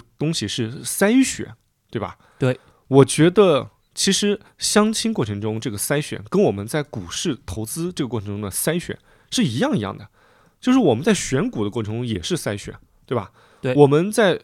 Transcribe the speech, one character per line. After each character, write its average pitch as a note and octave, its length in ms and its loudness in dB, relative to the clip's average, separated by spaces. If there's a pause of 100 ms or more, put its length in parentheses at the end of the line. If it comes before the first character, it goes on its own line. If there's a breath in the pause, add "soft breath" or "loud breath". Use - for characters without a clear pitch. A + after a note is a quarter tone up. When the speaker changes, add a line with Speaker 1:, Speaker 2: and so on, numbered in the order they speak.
(180)
Speaker 1:
东 D3+ 140 -2
西 - 140 -4
是 A#2 360 -6
筛 A#3 420 4
选， - 300 -8 (360)
对 A#2+ 80 -6
吧？ F#2+ 200 -8 (200 soft breath)
Speaker 2:
对。 B2+ 220 0 (280 soft breath)
Speaker 1:
我 C3+ 160 8
觉 D3+ 260 4
得 D#3+ 400 4 (240)
其 - 180 0
实 G3+ 260 0 (200 soft breath)
相 G#3+ 340 2
亲 A3 220 -2
过 D#3 100 0
程 G2+ 160 -4
中 A2 180 -4
这 A#2 120 -6
个 G2+ 80 -6
筛 D3 200 -2
选， G#2 300 -8
跟 G3 140 2
我 C3 100 4
们 G2+ 140 -4
在 E3 160 -2
股 F2+ 280 -12
市 - 360 -4
投 A2 180 -8
资 E3 260 -6
这 E3 140 -4
个 A#2 40 -6
过 A2+ 120 -6
程 G2 80 -10
中 G#2 140 -8
的 G2 80 -6
筛 E3 280 -2
选 - 200 -10 (320 soft breath)
是 B3+ 120 -2
一 B2+ 180 -2
样 C4 140 0
一 C3+ 60 0
样 G2+ 160 -6
的， G#2 120 -18 (520 soft breath)
就 B3 100 0
是 C4 80 6
我 D#3+ 160 4
们 A#2 80 -2
在 A3 120 2
选 B3 360 -2
股 A2+ 140 -4
的 G2+ 60 -4
过 A#2 120 -4
程 G#2+ 120 -6
中 B2 120 -6
也 G#2 140 -4
是 D#3+ 160 -4
筛 G#2+ 180 -6
选， G2+ 200 -12 (320)
对 B2+ 100 -4
吧？ G2 160 -8 (280 soft breath)
Speaker 2:
对。 C3 140 -2
Speaker 1:
我 C#3+ 140 8
们 E3+ 240 2
在 G3 320 2